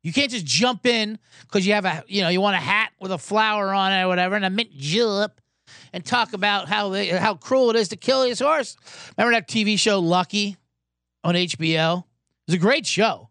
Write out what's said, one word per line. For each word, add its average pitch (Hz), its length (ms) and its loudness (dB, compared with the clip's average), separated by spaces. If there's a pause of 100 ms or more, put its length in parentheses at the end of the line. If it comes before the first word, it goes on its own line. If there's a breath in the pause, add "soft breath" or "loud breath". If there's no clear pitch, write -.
You 160 120 -8
can't 269 180 0
just 208 140 -6
jump 190 400 0
in 220 340 0 (300 loud breath)
'cause 190 160 0
you 202 80 4
have 208 100 2
a, 165 240 -4
you 196 140 -2
know, 170 80 0
you 180 100 2
want 196 160 2
a 175 40 0
hat 208 420 0
with 190 100 -6
a 180 60 -2
flower 208 560 0
on 190 180 2
it 190 120 2
or 185 40 0
whatever 180 300 0
and 196 80 -2
a 185 40 0
mint 208 220 -4
julep 202 680 -2 (500 loud breath)
and 180 140 -12
talk 240 260 0
about 202 380 -2
how 208 180 -2
they, 190 220 -4
how 185 260 2
cruel 262 340 2
it 220 60 2
is 214 140 2
to 208 80 -10
kill 262 260 0
his 247 160 -2
horse. 285 380 -2 (400 loud breath)
Remember 233 180 2
that 214 140 -2
T 220 160 0
V 214 100 2
show 202 240 2
Lucky 180 560 0 (680)
on 175 140 0
H 180 220 -2
B 160 200 0
O? 160 200 2
It 180 60 -8 (440)
was 165 80 2
a 175 40 -2
great 226 280 2
show 170 440 -2